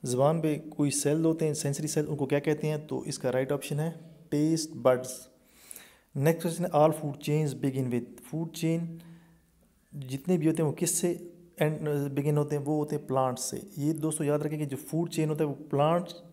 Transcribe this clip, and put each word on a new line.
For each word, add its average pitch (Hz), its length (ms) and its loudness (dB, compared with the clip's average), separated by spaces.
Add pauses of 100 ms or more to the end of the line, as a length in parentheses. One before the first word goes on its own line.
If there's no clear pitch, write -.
ज़ुबान 139 360 2
पे 156 140 2 (220)
कोई 147 140 2
सेल 151 340 2
होते 160 200 2
हैं 151 100 0
सेंसरी 147 340 -4
सेल, 151 180 0
उनको 143 200 -2
क्या 143 120 2
कहते 151 280 0
हैं? 151 200 -4
तो 131 180 -4
इसका 135 260 -2
राइट 131 220 0
ऑप्शन 143 280 -4
है 165 100 -2 (400)
टेस्ट 156 460 2
बड्स। 123 380 2 (1000)
नेक्स्ट 165 280 2
क्वेश्चन 170 220 -2
है 180 60 -2
all 151 220 6
food 147 240 -6 (120)
chains 147 340 2
begin 131 300 0
with, 120 280 -4 (100)
फूड 165 220 -4
चेन 165 460 -2 (920)
जितने 139 460 -2
भी 156 80 2
होते 160 160 2
हैं 156 40 4
वो 143 60 2
किससे 170 380 0 (500)
एंड, 156 280 0 (260)
बिगिन 147 240 2
होते 147 180 2
हैं? 143 60 -2
वो 151 160 0
होते 147 180 0
हैं 147 100 -6
प्लांट 131 320 2
से। - 180 -6 (220)
ये 147 140 2
दोस्तों 156 340 -2
याद 147 160 2
रखें 156 160 -2
कि 151 80 -2
जो 135 100 -4
फूड 160 320 -2
चेन 156 200 0
होता 156 160 2
है 147 40 0
वो 139 220 -6
प्लांट 160 380 4 (240)